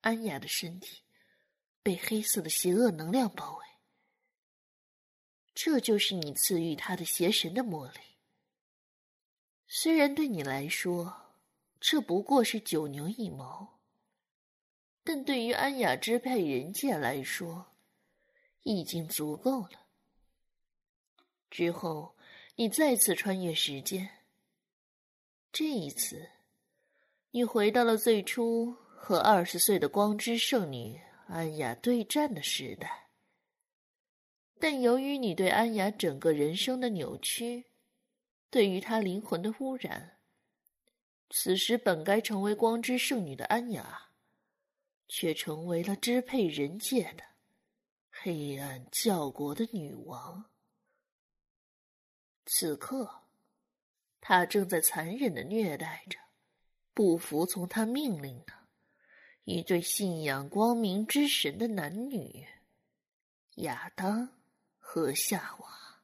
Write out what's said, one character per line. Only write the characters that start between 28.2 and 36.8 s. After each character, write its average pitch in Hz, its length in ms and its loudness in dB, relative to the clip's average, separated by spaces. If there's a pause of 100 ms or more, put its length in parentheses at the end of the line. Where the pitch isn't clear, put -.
初 233 500 0 (220)
和 - 220 0
二 190 260 6
十 180 140 -4
岁 190 220 4
的 147 100 2
光 208 260 2
之 233 220 -2
圣 214 340 0
女 123 300 -10 (260)
安 165 300 -4
雅 127 160 -2
对 240 300 2
战 294 280 0
的 151 120 -6
时 - 320 -4
代。 - 300 -10 (1500)
但 294 220 2
由 240 160 6
于 277 220 0
你 208 160 0
对 185 140 4
安 226 260 4
雅 214 160 2
整 139 280 -2
个 165 120 4
人 151 240 2
生 254 240 -2
的 247 100 0